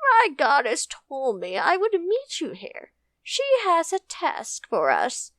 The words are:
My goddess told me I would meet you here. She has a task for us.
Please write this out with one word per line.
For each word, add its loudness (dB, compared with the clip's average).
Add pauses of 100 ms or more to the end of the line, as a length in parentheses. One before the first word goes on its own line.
My 6
goddess 2
told -6
me -8
I 2
would 0
meet -2
you -6
here. -16 (300)
She -6 (220)
has 2
a -2
task -6
for 2
us. 0